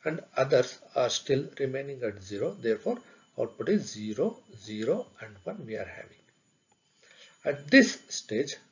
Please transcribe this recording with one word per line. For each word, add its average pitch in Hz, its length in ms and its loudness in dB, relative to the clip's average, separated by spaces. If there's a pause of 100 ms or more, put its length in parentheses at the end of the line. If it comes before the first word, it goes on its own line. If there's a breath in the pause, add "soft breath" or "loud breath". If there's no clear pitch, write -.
and 160 160 -4 (160)
others 131 400 4 (180)
are 123 140 4
still 139 360 0 (140)
remaining 135 440 -4
at 98 200 -4
zero. 101 380 -4
Therefore, 117 380 0 (380 loud breath)
output - 320 -4
is 202 220 2
zero, 107 460 -4 (180)
zero, 107 520 -4 (140)
and 110 220 -16
one 190 220 -10
we 110 100 -10
are 104 180 -8
having. - 180 -16 (1300 loud breath)
At 143 280 -4
this - 280 8 (100)
stage - 460 -4 (160)